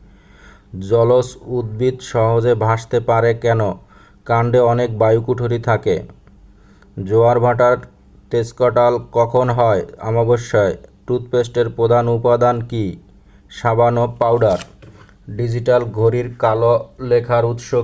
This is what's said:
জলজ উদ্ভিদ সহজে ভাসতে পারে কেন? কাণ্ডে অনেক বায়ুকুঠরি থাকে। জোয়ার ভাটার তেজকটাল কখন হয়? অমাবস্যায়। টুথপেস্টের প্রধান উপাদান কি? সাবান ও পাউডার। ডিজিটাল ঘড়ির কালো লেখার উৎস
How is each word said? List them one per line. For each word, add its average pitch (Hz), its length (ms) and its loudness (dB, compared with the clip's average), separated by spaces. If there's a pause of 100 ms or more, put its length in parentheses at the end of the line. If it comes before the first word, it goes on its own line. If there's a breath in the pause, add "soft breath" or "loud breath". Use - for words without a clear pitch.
(880 soft breath)
জলজ 117 540 2
উদ্ভিদ 120 580 -4
সহজে 117 540 0
ভাসতে 113 460 -2
পারে 117 340 2
কেন? 117 260 0 (640 soft breath)
কাণ্ডে 117 340 0
অনেক 120 400 2
বায়ুকুঠরি 117 600 0
থাকে। 107 440 -2 (1000 soft breath)
জোয়ার 117 360 2
ভাটার 123 360 2 (540)
তেজকটাল 120 680 0 (140)
কখন 123 380 2
হয়? 113 360 2 (140)
অমাবস্যায়। 113 760 0 (300)
টুথপেস্টের 123 640 -2
প্রধান 117 400 0
উপাদান 120 520 2
কি? 110 360 -6 (540 soft breath)
সাবান 120 480 0
ও 120 80 0 (120)
পাউডার। 117 400 2 (720 loud breath)
ডিজিটাল 120 540 -2
ঘড়ির 117 540 -2
কালো 117 500 0 (120)
লেখার 120 440 0
উৎস 117 400 -6